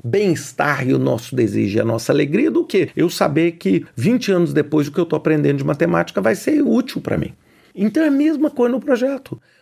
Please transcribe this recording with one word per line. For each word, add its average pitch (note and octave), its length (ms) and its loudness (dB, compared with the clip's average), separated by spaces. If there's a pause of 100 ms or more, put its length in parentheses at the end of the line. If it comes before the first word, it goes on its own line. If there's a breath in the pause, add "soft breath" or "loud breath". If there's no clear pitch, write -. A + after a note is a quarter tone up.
bem-estar C#3+ 800 -2
e C3 80 2
o C3 60 2
nosso C3 340 -2
desejo G#2+ 440 0
e - 20 2
a A2 60 2
nossa A2+ 260 -2
alegria D#3 400 2
do E4 140 0
que E3 320 0
eu E3+ 120 2
saber E3 440 0
que E3+ 320 0 (100)
vinte G3+ 340 0
anos F3 220 2
depois D3 380 0
o - 20 -18
que F3+ 80 -4
eu E3+ 60 2
tô E3 100 -2
aprendendo D3 440 2
de C3+ 40 -6
matemática E3+ 560 0
vai G3+ 160 2
ser D4 260 0
útil B3+ 380 0
pra - 180 -4
mim. - 140 -4 (420 soft breath)
Então G#3+ 300 0
é D4+ 60 2
a - 20 2
mesma D4 400 2
coisa A#3+ 240 0
no A#3 60 -4
projeto. C4 580 -2 (220 soft breath)